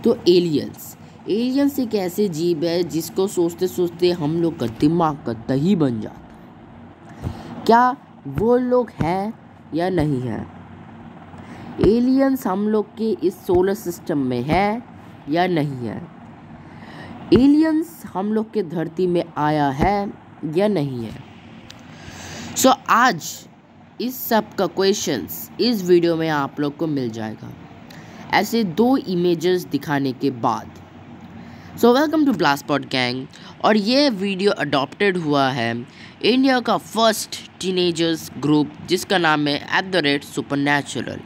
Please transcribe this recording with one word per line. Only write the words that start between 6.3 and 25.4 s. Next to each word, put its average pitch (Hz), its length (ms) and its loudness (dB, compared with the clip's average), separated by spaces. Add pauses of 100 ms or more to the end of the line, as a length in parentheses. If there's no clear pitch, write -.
क्या 247 300 6 (320)
वो 202 300 2
लोग 247 320 2 (120)
हैं 190 320 0 (420)
या 175 140 0
नहीं 151 320 0
हैं? 120 240 -6 (1400)
एलियंस 262 640 2
हम 202 200 -2
लोग 214 300 -2
के 220 140 -2 (160)
इस - 180 -6
सोलर 185 280 2
सिस्टम 170 440 -6
में 127 260 -2
है 202 400 0 (460)
या 170 180 2
नहीं 143 400 -2
है? 104 140 -8 (1300)
एलियंस 311 680 4 (100)
हम 202 200 -2
लोग 220 200 -2
के 208 100 0
धरती 165 440 -2
में 175 160 0 (140)
आया 151 320 2
है 202 420 0 (440)
या 202 120 4
नहीं 143 360 -2
है? 107 120 -10 (1400)
So 254 180 6 (160)
आज 220 580 2 (540)
इस 254 220 -6
सब 214 320 0
का 185 120 2
questions 180 840 -2 (100)